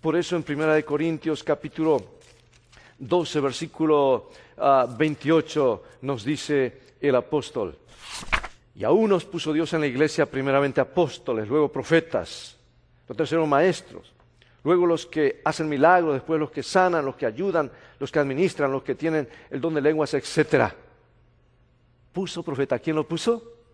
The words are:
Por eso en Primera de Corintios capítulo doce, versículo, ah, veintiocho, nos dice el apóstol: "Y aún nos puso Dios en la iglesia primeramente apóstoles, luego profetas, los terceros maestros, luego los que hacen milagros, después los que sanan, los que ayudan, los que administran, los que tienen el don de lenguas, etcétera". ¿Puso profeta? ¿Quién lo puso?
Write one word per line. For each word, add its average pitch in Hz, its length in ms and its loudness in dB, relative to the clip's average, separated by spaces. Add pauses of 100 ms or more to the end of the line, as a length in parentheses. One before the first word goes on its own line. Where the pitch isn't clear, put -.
Por 160 160 0
eso 175 180 -2
en 165 80 -2
Primera 151 320 0
de 156 100 2
Corintios 151 600 -4
capítulo 151 720 -2 (800)
doce, 151 420 0
versículo, 139 920 0 (280)
ah, 135 280 4 (120)
veintiocho, 147 840 0 (200)
nos 127 220 -6
dice 139 760 -2
el 143 140 2
apóstol: 120 640 -4 (960)
"Y 98 100 -10
aún 202 260 4
nos 180 140 0
puso 156 280 -6
Dios 156 200 -2
en 165 80 0
la 151 60 0
iglesia 143 400 0
primeramente 139 540 0
apóstoles, 123 680 -2
luego 147 220 0
profetas, 139 880 -2 (520)
los 117 80 -12
terceros 160 320 0
maestros, - 640 0 (520)
luego 175 220 4
los 165 200 0
que 147 380 0
hacen 156 240 -2
milagros, 156 460 4
después 151 260 -2
los 151 100 -4
que 139 120 -8
sanan, 180 420 2
los 135 120 -6
que 135 100 -4
ayudan, 156 440 -2 (280)
los 139 120 -8
que - 80 0
administran, 143 540 0
los 135 100 -4
que 135 120 -4
tienen 156 340 -2 (220)
el 139 100 -6
don 160 140 -2
de 147 60 0
lenguas, 147 340 2
etcétera". 139 600 2 (1400)
¿Puso 175 300 -8
profeta? 135 360 -2
¿Quién 156 180 -2
lo 151 100 -2
puso? 226 360 -2 (320)